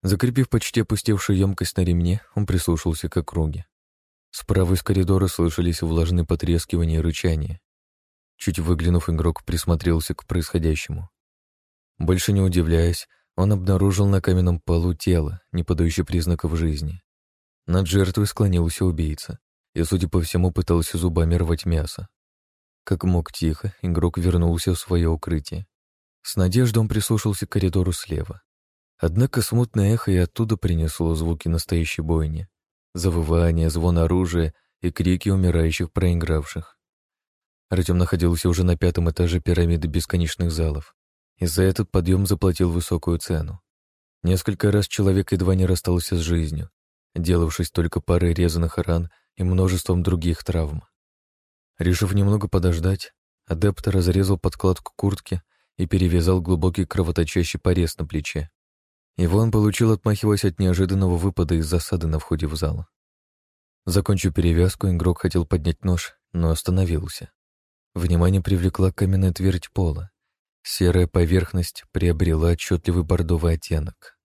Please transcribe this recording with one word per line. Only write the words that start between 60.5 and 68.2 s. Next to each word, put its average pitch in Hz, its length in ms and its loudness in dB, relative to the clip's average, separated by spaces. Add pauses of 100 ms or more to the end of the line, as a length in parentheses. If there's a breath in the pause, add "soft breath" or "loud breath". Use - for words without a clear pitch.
неожиданного 92 580 2
выпада 87 380 0
из 80 120 0
засады 82 400 -2
на 78 120 0
входе 78 280 -4
в 78 100 -6
зал. 78 300 -4 (960)
Закончив 92 500 0
перевязку, 85 540 2
игрок 85 320 0
хотел 85 260 0
поднять 82 380 -2
нож, 90 320 -2 (160)
но 85 180 0
остановился. 85 800 -2 (640)
Внимание 87 480 2